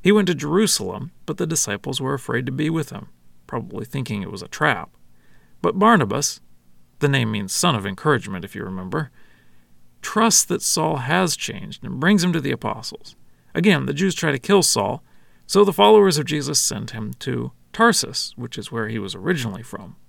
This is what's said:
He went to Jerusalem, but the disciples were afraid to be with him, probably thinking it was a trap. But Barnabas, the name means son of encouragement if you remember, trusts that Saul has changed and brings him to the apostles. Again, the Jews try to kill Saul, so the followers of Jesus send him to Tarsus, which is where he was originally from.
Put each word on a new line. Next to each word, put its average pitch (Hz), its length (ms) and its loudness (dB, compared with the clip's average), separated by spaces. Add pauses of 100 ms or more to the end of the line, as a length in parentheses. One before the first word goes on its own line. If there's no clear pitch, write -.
He 190 100 6
went 208 160 4
to 180 60 0
Jerusalem, 147 760 -2 (120)
but - 140 -6
the 180 80 -2
disciples 135 560 -4
were 135 120 -2
afraid 123 320 -4
to 127 60 -6
be 151 160 -2
with 165 220 -4
him, - 180 -14 (380)
probably - 400 -10
thinking 117 360 -6
it 90 80 -8
was 92 120 -12
a - 60 -16
trap. 117 460 -2 (680)
But 170 160 0
Barnabas, 160 640 2 (560)
the 147 100 2
name 127 240 0
means 101 220 -6
son 170 200 2
of 101 120 -4
encouragement 98 580 -2
if - 100 -16
you - 80 -8
remember, 92 480 -6 (920)
trusts - 420 2
that - 160 -2
Saul 156 380 -2
has 160 360 0
changed - 480 -10
and - 160 -8
brings 175 240 4
him 175 120 0
to 165 80 -2
the 135 100 -2
apostles. - 640 -8 (380)
Again, 165 320 4
the 143 80 -4
Jews 180 200 0
try 160 160 -2
to 139 80 -2
kill 190 240 4
Saul, 104 400 2 (440)
so 202 180 6
the 196 80 2
followers 202 460 8
of 151 80 -2
Jesus 143 340 -2
send 113 300 -4
him 110 300 -8
to 127 320 -6 (200)
Tarsus, - 640 0
which 123 200 -12
is 107 140 -12
where 113 180 -4
he 113 100 -4
was 98 160 -8
originally 113 480 -4
from. 98 340 -14 (120)